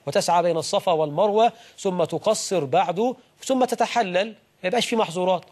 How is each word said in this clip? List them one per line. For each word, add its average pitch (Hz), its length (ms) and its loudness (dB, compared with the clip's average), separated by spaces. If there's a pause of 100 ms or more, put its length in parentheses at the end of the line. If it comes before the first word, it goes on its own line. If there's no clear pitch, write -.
وتسعى 170 380 2
بين 170 140 2
الصفا 185 340 -2
والمروة، 196 600 2 (280)
ثم 180 240 -2
تقصر 170 600 -2
بعده، 180 500 0 (280)
ثم 254 220 0
تتحلل، 220 640 0
ما - 400 -12
يبقاش 233 200 0
في 233 80 -2
محظورات، 180 560 0